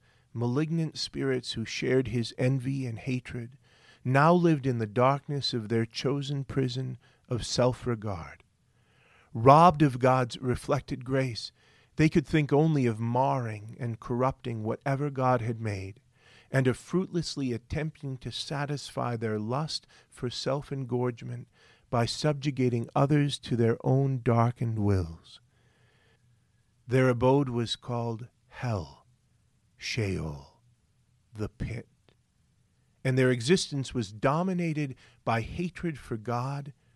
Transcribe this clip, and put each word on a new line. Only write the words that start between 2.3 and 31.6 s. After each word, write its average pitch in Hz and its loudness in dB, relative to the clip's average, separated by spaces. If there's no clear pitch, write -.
envy 131 0
and 113 -8
hatred, 123 -8
now 139 6
lived 165 4
in 123 0
the 113 0
darkness 131 2
of 113 -4
their 113 2
chosen 139 -4
prison 127 -4
of 113 -4
self-regard. 110 -2
Robbed 147 8
of 131 2
God's 127 2
reflected 127 -4
grace, 131 -4
they 156 6
could 156 2
think 151 0
only 143 4
of 110 0
marring 117 -2
and 117 -6
corrupting 123 -4
whatever 139 -4
God 127 0
had 113 -4
made, 98 -8
and 131 2
of 123 0
fruitlessly 165 -4
attempting 143 -6
to 120 -12
satisfy 139 -6
their 110 -2
lust 127 -4
for - -8
self-engorgement 123 -4
by 120 2
subjugating 127 0
others 143 2
to - -4
their 113 4
own 135 2
darkened 117 2
wills. 92 0
Their 131 4
abode 127 4
was 117 -2
called 117 -6
Hell, 98 -6
Sheol, 80 -6
the 104 -6
pit, - -10